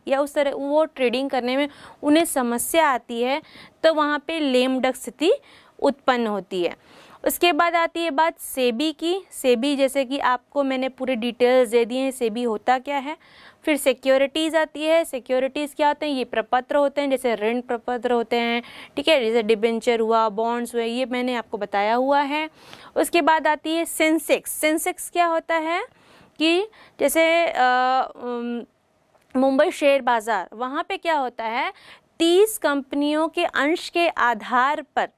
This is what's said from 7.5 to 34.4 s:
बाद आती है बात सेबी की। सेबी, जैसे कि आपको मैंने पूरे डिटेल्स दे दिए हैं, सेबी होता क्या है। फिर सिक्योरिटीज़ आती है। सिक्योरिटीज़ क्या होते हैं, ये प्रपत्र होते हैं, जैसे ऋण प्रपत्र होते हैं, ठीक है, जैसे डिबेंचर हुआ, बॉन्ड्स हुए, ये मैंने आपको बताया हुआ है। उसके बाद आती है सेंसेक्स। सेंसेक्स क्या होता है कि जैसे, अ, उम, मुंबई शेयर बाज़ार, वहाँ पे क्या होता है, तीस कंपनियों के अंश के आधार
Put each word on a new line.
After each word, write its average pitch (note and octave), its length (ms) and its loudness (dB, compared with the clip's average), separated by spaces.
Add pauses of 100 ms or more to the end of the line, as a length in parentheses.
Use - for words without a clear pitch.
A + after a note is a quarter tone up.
बाद E4+ 220 2
आती E4+ 300 0
है E4 60 -2
बात D#4 280 0
सेबी B3+ 540 -2
की। E4+ 380 -4
सेबी, C4 460 0
जैसे C4+ 280 0
कि C4 140 -6
आपको B3+ 440 -4
मैंने C4 260 -2
पूरे C4 280 -4
डिटेल्स A#3+ 520 2
दे A#3 160 2
दिए B3 160 -4
हैं, C4+ 100 -2
सेबी A#3+ 320 -4
होता A#3+ 360 0
क्या C#4 180 -6
है। C#4 200 -6 (480)
फिर D#4 120 2
सिक्योरिटीज़ C#4 800 0
आती D4+ 260 -2
है। D#4+ 220 2
सिक्योरिटीज़ C4 680 -4
क्या D4 140 2
होते D4 180 -2
हैं, D4 60 -2
ये B3+ 120 -2
प्रपत्र B3 520 -2
होते C#4+ 240 2
हैं, C#4+ 100 0
जैसे B3 240 0
ऋण A3 260 -2
प्रपत्र A#3+ 520 -4
होते A#3 240 0
हैं, A#3 260 0 (340)
ठीक C#4+ 120 -2
है, D4 160 4
जैसे A3+ 180 2
डिबेंचर A3+ 580 0
हुआ, A3+ 280 2
बॉन्ड्स A#3 460 -4
हुए, A#3 120 -2
ये A#3+ 200 -2
मैंने B3 280 -2
आपको A3+ 240 -6
बताया G3+ 360 0
हुआ C4+ 260 2
है। D4 300 -4 (460)
उसके - 260 2
बाद D#4 240 4
आती D#4 280 -2
है E4 100 0
सेंसेक्स। D#4 680 0
सेंसेक्स D#4 600 -2
क्या F4 160 2
होता E4 280 -2
है E4 320 -2 (520)
कि E4+ 300 0 (320)
जैसे, E4 460 2
अ, B3+ 680 2
उम, A#3+ 460 -8 (760)
मुंबई C4+ 340 4
शेयर C#4 320 2
बाज़ार, A3+ 500 0
वहाँ B3+ 360 -6
पे G4 80 -6
क्या E4 180 -2
होता B3 300 -4
है, B3+ 280 -4 (460)
तीस F4+ 400 4
कंपनियों D4 720 0
के F4 160 -2
अंश D4+ 440 -2
के E4+ 200 0
आधार A#3+ 760 0